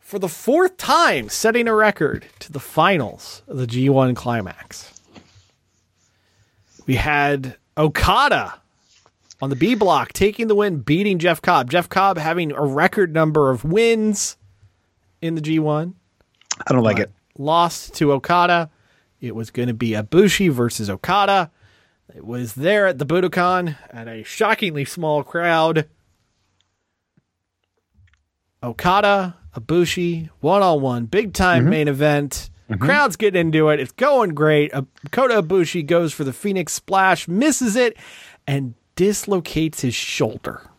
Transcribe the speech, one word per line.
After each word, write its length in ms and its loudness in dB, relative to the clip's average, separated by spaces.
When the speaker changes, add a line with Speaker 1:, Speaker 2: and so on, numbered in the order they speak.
Speaker 1:
for 180 -12
the 100 -4
fourth 480 0
time, 520 2
setting 400 0
a 60 0
record 520 0
to 100 -20
the 80 -10
finals 880 0
of 120 -10
the 100 -4
G 200 0
one 280 4
climax. 760 -8
We 100 0
had 600 -2
Okada 840 0
on 100 -4
the 60 -2
B 200 2
block, 360 0
taking 360 0
the 80 4
win, 240 0
beating 400 0
Jeff 200 0
Cobb. 300 2
Jeff 180 0
Cobb 300 0
having 320 -2
a 140 -4
record 500 0
number 360 4
of 140 -2
wins 720 0
in 140 -4
the 40 -4
G 200 0
one. 340 -2
Speaker 2:
I 60 0
don't 100 4
like 140 4
Speaker 1:
But 80 0
Speaker 2:
it. 80 -14
Speaker 1:
lost 560 -2
to 200 0
Okada. 540 2
It 160 -10
was 160 -10
gonna 220 -2
be 160 -2
Ibushi 600 2
versus 400 -2
Okada. 600 0
It 100 -20
was 300 -8
there 320 2
at 120 0
the 60 -2
Budokan 720 0
at 160 -16
a 160 -14
shockingly 640 -2
small 380 -2
crowd. 600 0
Okada 720 0
Ibushi, 720 -2
one-on-one, 680 2
big-time 560 2
Speaker 2:
Mm-hmm. 80 4
Speaker 1:
main 180 2
event. 640 -2
Speaker 2:
Mm-hmm. 140 -2
Speaker 1:
Crowd's 320 2
getting 240 0
into 300 2
it. 100 0
It's 120 -8
going 420 2
great. 400 2
Uh, 80 -2
Kota 300 2
Ibushi 440 0
goes 260 2
for 120 -6
the 80 -4
Phoenix 400 -4
Splash, 560 0
misses 480 0
it, 200 0
and 280 -4
dislocates 840 -2
his 120 -2
shoulder. 680 -6